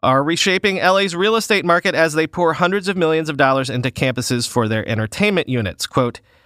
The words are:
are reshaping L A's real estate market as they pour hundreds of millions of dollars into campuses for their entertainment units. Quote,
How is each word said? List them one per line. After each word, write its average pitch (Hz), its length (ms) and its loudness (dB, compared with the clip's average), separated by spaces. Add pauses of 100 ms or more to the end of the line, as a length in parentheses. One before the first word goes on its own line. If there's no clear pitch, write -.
are 131 220 2
reshaping 185 560 0
L 185 180 4
A's 196 200 0
real 208 180 2
estate 208 300 0
market 175 300 2
as 160 180 2
they 160 160 0
pour 170 240 0
hundreds 180 340 0
of 190 100 -2
millions 160 320 0
of 151 80 -6
dollars 135 320 2
into 123 220 -2
campuses 127 560 -2
for 113 220 0
their 110 200 -2
entertainment 156 600 -2
units. 117 400 -4
Quote, 123 320 -2 (240)